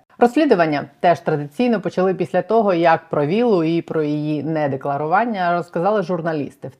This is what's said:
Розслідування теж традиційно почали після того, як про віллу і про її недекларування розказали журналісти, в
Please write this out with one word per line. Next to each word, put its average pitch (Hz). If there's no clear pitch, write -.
Розслідування 214
теж 175
традиційно 185
почали 185
після 180
того, 208
як 165
про 147
віллу 202
і 165
про 160
її 151
недекларування 156
розказали 175
журналісти, 160
в -